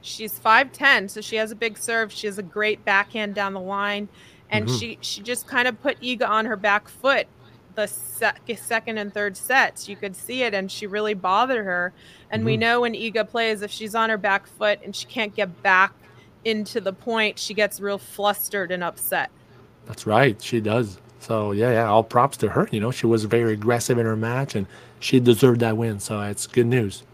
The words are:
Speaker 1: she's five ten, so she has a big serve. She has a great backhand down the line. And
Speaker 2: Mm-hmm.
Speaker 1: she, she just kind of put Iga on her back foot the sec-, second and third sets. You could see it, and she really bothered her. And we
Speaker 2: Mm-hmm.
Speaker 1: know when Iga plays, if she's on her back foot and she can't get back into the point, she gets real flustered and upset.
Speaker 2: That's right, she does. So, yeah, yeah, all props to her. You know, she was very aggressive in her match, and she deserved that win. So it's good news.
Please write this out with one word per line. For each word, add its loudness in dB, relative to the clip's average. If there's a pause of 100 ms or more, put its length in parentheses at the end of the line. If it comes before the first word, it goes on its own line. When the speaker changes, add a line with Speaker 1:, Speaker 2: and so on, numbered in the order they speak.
Speaker 1:
she's -12
five 6
ten, 4
so -12
she -6
has -2
a -12
big -4
serve. -2
She -8
has -6
a -8
great -2
backhand 0
down -4
the -8
line. -4 (420)
And 0
Speaker 2:
Mm-hmm. 0
Speaker 1:
she, -8
she -8
just -8
kind 0
of -6
put -2
Iga -4
on 0
her -4
back 0
foot 0 (480)
the -2
sec-, -4 (160)
second -4
and -6
third -4
sets. 0
You -10
could -8
see -4
it, -2
and -4
she -10
really -2
bothered 0
her. -2 (380)
And -2
we 2
Speaker 2:
Mm-hmm. 0
Speaker 1:
know 4
when 0
Iga -2
plays, -2
if -8
she's -10
on 2
her 0
back 0
foot 0
and -12
she -10
can't -6
get -4
back 4 (540)
into -2
the -2
point, 0
she -6
gets 0
real -4
flustered -2
and -4
upset. -4 (560)
Speaker 2:
That's -10
right, 4
she -2
does. 0 (220)
So, -2
yeah, 2
yeah, 4
all 6
props 2
to 0
her. 0
You -2
know, 0
she -2
was 4
very 2
aggressive 0
in 0
her 0
match, -4
and -2 (340)
she 4
deserved 6
that 2
win. -2
So -6
it's -6
good 2
news. 0 (120)